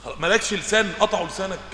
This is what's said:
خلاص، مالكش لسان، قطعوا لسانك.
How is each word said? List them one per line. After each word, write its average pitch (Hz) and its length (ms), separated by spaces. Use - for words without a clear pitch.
خلاص، 127 140
مالكش 196 360
لسان، 202 460
قطعوا 180 280
لسانك. 190 320